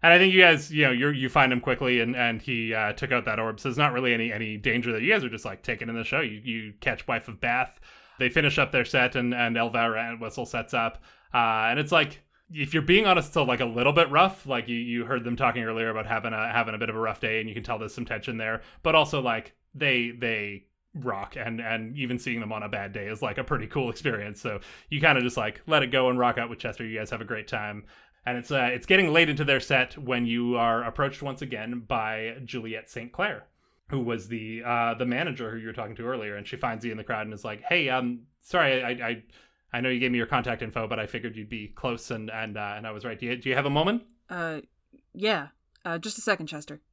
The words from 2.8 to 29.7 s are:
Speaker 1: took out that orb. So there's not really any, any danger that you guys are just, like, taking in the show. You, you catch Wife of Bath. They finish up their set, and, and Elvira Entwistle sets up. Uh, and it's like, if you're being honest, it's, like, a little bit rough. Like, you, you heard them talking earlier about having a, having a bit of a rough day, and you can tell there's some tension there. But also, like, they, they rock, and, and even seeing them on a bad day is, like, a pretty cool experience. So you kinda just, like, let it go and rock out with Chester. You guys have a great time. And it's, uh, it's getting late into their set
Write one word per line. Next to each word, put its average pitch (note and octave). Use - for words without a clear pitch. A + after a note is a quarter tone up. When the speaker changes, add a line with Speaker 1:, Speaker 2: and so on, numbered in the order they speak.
Speaker 1:
took C3+
out A#2+
that G#2+
orb. A2
So C#3
there's A#2+
not D3
really B2
any, A2+
any G#2+
danger A#2
that A2
you E3+
guys G3
are B2
just, A2
like, G2
taking A#2
in A#2
the A2+
show. C#3
You, G#2+
you A2
catch -
Wife A2+
of G#2
Bath. B2
They B2+
finish C#3+
up C#3
their B2
set, B2
and, B2
and A#2+
Elvira A#2
Entwistle A2+
sets A2+
up. A#2
Uh, A2+
and C3+
it's D3
like, D3
if D3+
you're D#3+
being G3
honest, F3+
it's, -
like, B2
a B2+
little A#2+
bit D#3+
rough. F3
Like, B2
you, A#2+
you A#2+
heard A#2+
them A#2+
talking A#2+
earlier A2+
about A2
having A2+
a, A2
having A2
a -
bit A2+
of G#2+
a A2
rough B2
day, A2
and A2
you G#2
can A2
tell A#2
there's G#2+
some A#2+
tension A2+
there. A2
But D#3+
also, D3
like, A#2
they, B2+
they A2
rock, A2+
and, A#2
and A2+
even B2
seeing A#2+
them A2
on G#2+
a G#2
bad G2+
day G#2
is, G#2+
like, G#2
a B2+
pretty B2
cool B2+
experience. G#2
So G#2
you D3
kinda D3
just, A#2+
like, A2
let D3+
it B2+
go B2+
and B2
rock A#2+
out A#2
with A2+
Chester. A2+
You A2
guys G#2+
have A2+
a A2+
great G#2+
time. G#2
And B2
it's, A#2+
uh, C3
it's A#2+
getting F#3
late E3
into D3
their C3+
set B2+